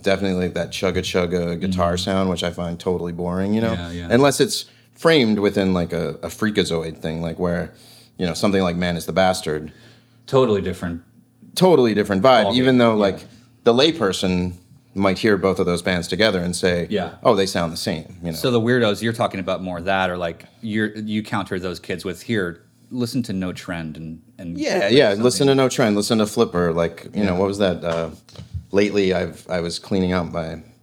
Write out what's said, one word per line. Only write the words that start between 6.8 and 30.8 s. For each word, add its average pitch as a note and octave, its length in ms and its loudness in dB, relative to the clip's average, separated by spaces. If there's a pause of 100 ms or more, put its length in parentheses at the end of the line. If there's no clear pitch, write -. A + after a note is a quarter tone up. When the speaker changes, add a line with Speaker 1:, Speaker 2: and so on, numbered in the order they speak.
Speaker 1:
thing, E2 220 -6
like, E2 160 -6
where, F2 320 -2 (480)
you F2+ 80 -2
know, E2 80 -2
something G2 260 0
like F2 140 0
Man F2 220 -2
is D#2+ 100 -8
the F#2+ 60 -6
Bastard. F2+ 580 0 (560)
Speaker 2:
Totally A2+ 340 4
different. F2+ 400 -6 (540)
Speaker 1:
Totally C#3+ 400 6
different G2 260 2
vibe, A2+ 240 8
Speaker 2:
Ballgame. G2+ 100 0
Speaker 1:
even B2+ 220 4
though, A#2 160 6
Speaker 2:
Yeah. G#2+ 140 2
Speaker 1:
like, F2+ 120 -2 (440)
the A#2 100 6
layperson F#2+ 800 2 (420)
might F#2+ 240 0
hear G#2+ 180 2
both F#2 220 0
of F#2 80 2
those F2 160 0
bands F2 240 -2
together F#2+ 320 0
and F2 160 -4
say, F2 340 0
Speaker 2:
Yeah. F#2 200 -4 (120)
Speaker 1:
"Oh, A#2 140 4
they F#2+ 100 2
sound F2 260 -2
the D#2+ 60 -10
same," D#2+ 460 -6
you E2+ 80 -6
know? D#2 60 -8
Speaker 2:
So C3+ 120 -2
the A#2+ 120 2
weirdos A2+ 420 0
you're A2+ 100 -2
talking G#2+ 260 -2
about F2+ 220 -4
more F2+ 200 -8
that, F#2+ 280 0
or, F2+ 80 -4
like, E2+ 280 -6 (160)
you're, G#2+ 360 -4
you G#2+ 240 -4
counter G2+ 380 -4
those F2 200 -6
kids F2+ 240 -8
with, F2+ 200 -8
"Here, F#2 380 -4 (280)
listen B2 340 -4
to A2 100 -8
No F#2 200 -4
Trend D#2+ 440 -10
and, D#2+ 240 -14 (180)
and E2+ 180 -10
Speaker 1:
Yeah, - 280 -2
Speaker 2:
like G#2+ 80 2
Speaker 1:
yeah, C3 160 6
Speaker 2:
something." G2+ 160 0
Speaker 1:
listen C#3 220 2
to C#3 80 6
No C3 140 4
Trend, A2 260 2
listen G#2 240 0
to G#2 60 4
Flipper, F2 480 0
like, E2+ 400 -2
you G#2 100 -2
know, F#2+ 100 2
Speaker 2:
Yeah. F2 60 -2
Speaker 1:
what G2 80 2
was G2+ 120 -4
that? F2+ 240 0
Uh, E2 260 -2 (600)
lately, G2 420 2
I've, F2 360 -4
I F2+ 100 -2
was E2+ 200 -6
cleaning F#2 340 -2
out E2+ 180 -2
my E2 300 -8 (220)